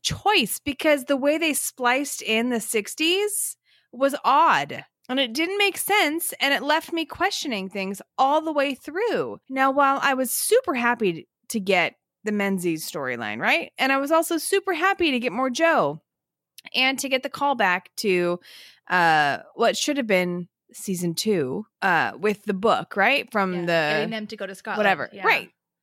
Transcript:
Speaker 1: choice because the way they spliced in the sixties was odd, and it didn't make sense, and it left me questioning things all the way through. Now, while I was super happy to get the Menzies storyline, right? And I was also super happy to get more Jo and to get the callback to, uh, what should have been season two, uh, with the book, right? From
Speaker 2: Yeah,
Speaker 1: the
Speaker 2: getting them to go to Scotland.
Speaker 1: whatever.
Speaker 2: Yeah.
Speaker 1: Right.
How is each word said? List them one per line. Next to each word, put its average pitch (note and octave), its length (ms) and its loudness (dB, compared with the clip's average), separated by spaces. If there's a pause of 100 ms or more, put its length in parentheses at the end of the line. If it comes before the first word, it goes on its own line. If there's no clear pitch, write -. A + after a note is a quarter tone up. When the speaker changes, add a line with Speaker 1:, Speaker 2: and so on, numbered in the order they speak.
Speaker 1:
choice - 600 0
because D4 400 0
the C#4+ 120 0
way C#4+ 220 2
they D#4 160 0
spliced C4 680 -2
in A3+ 260 0
the A#3 120 0
sixties E4+ 960 -2 (340)
was C4 320 0
odd, A3 600 2 (240)
and B3+ 100 -2
it B3+ 140 -2
didn't E4+ 240 -2
make G4+ 220 0
sense, E4+ 640 0
and C#4 100 2
it C4+ 100 0
left D4+ 300 0
me D#4+ 140 -4
questioning A#3 640 -4
things G3 320 -6 (160)
all C#4+ 240 4
the D#4+ 100 -4
way C#4+ 220 0
through. D4 720 -4
Now, C4+ 220 2
while C4+ 320 2
I C4+ 100 2
was B3+ 180 -2
super A4+ 440 2
happy A#3 520 0 (220)
to A#3 100 -4
get F#3 360 2 (280)
the G#3+ 80 -6
Menzies F#3+ 580 -2
storyline, A#2+ 520 -6
right? C4+ 380 -2
And C4 120 2
I C4+ 60 2
was C#4 160 0
also E4 240 2
super F#4+ 380 0
happy F4+ 360 2
to B3+ 80 0
get A#3 140 -2
more C4 160 -2
Jo A#3+ 540 2 (720)
and C4 240 0
to C#4 100 -6
get C4 140 0
the C4+ 80 -6
callback A3 560 0 (120)
to, F3 420 2 (500)
uh, D#3 480 4 (160)
what F3+ 200 2
should D4 220 -2
have C4+ 100 -2
been F3+ 400 0 (280)
season F3 400 -4
two, F3+ 500 -2 (160)
uh, D#3 380 2
with G3+ 260 -2
the G#3 80 -2
book, F#3 420 0
right? A3+ 380 2
From F#3+ 220 0
Speaker 2:
Yeah, F3 60 -2
Speaker 1:
the E3 400 2
Speaker 2:
getting D3 100 -2
them G#3+ 160 -8
to A3 100 -12
go G3 100 -8
to F#3+ 80 -12
Scotland. G#3+ 260 -6
Speaker 1:
whatever. F#3+ 340 2
Speaker 2:
Yeah. F#3+ 100 -12
Speaker 1:
Right. - 260 0 (320)